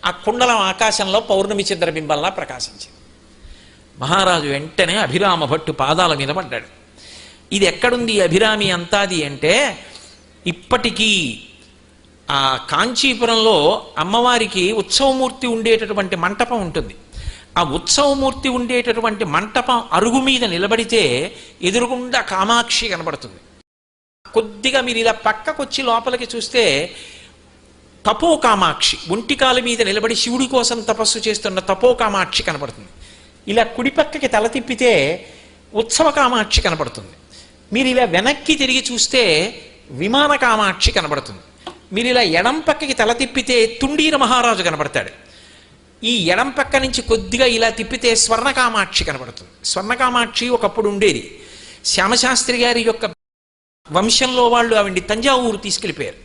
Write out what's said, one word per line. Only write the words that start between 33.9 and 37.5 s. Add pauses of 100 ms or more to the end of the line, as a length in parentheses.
తల
తిప్పితే (480)
ఉత్సవ
కామాక్షి
కనబడుతుంది. (680)